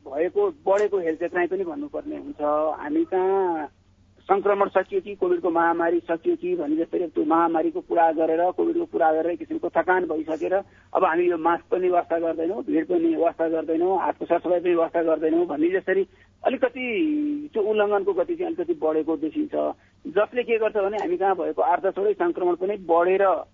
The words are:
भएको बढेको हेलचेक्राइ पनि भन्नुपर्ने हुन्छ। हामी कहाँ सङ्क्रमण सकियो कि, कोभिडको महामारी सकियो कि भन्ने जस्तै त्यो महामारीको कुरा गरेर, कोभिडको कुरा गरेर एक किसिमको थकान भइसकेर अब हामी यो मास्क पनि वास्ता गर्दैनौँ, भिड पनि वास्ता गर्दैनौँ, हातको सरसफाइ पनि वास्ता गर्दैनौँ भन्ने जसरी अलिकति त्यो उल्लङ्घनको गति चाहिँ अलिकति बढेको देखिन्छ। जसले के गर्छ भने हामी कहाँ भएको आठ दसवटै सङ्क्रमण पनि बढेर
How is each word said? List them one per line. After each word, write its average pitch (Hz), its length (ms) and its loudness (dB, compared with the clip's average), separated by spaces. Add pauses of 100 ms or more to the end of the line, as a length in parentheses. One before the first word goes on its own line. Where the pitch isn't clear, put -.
भएको 175 440 0
बढेको 190 480 0
हेलचेक्राइ 170 480 -2
पनि 370 180 -2
भन्नुपर्ने 294 520 -8
हुन्छ। - 260 -10 (380)
हामी 160 240 0
कहाँ 185 640 0 (640)
सङ्क्रमण 202 380 2
सकियो 190 320 -2
कि, 202 140 -12
कोभिडको 180 360 0
महामारी 170 500 2
सकियो 170 360 -2
कि - 180 -2
भन्ने - 220 -2
जस्तै - 220 -2
त्यो 165 260 -2
महामारीको 165 560 2
कुरा 165 320 2
गरेर, 160 380 2
कोभिडको 170 340 0
कुरा 160 280 2
गरेर 160 200 0
एक 160 60 -6
किसिमको 160 300 -6
थकान 180 360 2
भइसकेर 160 500 -4 (400)
अब 190 100 0
हामी 175 260 2
यो 170 80 -2
मास्क 165 320 0
पनि 180 180 0
वास्ता 170 300 0
गर्दैनौँ, 165 440 -4
भिड 165 240 -2
पनि 165 300 0
वास्ता 160 320 0
गर्दैनौँ, 165 500 0
हातको - 260 -2
सरसफाइ 170 360 0
पनि 175 140 2
वास्ता 165 280 0
गर्दैनौँ 160 440 2
भन्ने 170 220 0
जसरी 190 380 0 (380)
अलिकति 254 400 0 (680)
त्यो 220 100 -2
उल्लङ्घनको 202 500 2
गति 170 220 0
चाहिँ 165 200 -4
अलिकति 165 320 -2
बढेको 156 300 0
देखिन्छ। 151 380 -4 (520)
जसले 208 360 0
के 226 160 0
गर्छ 214 180 0
भने 202 200 0
हामी 180 200 -2
कहाँ 190 200 2
भएको 156 260 -2
आठ 160 200 2
दसवटै 196 300 0
सङ्क्रमण 175 420 0
पनि 190 220 -4
बढेर 185 500 4 (280)